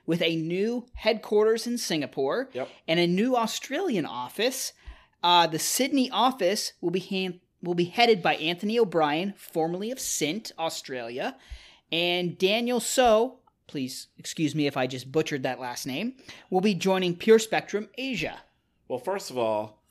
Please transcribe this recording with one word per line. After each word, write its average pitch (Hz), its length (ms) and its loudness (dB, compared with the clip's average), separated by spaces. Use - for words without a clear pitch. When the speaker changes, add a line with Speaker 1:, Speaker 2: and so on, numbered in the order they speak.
Speaker 1:
with 165 160 0
a 165 160 2
new 196 480 -2
headquarters 220 720 2
in 240 120 -4
Singapore 156 720 -2
Speaker 2:
Yep. 127 160 -6
Speaker 1:
and 165 120 2
a 175 60 4
new 202 300 2
Australian 240 680 -2
office. 135 720 -4
Uh, 175 240 6
the 160 120 -2
Sydney 262 520 0
office 208 720 0
will 175 80 0
be 180 100 0
hand-, 185 400 -4
will 170 120 -4
be 175 120 2
headed 226 360 4
by 160 140 2
Anthony 175 420 -2
O'Brien, 170 600 2
formerly 175 520 -4
of 262 80 -8
Cint - 600 -4
Australia, 139 800 -6
and 175 460 0
Daniel 233 440 0
So, 240 580 4
please 131 420 -8
excuse 156 360 -2
me 151 120 0
if 139 100 -2
I 131 100 0
just 131 240 -8
butchered 151 340 0
that 127 160 -4
last 123 260 -8
name, 165 300 -4
will 185 100 2
be 202 140 4
joining 185 420 0
Pure 220 220 8
Spectrum 208 580 -4
Asia. 202 460 -6
Speaker 2:
Well, 127 100 -4
first 190 320 -6
of 127 80 -8
all, 110 380 -2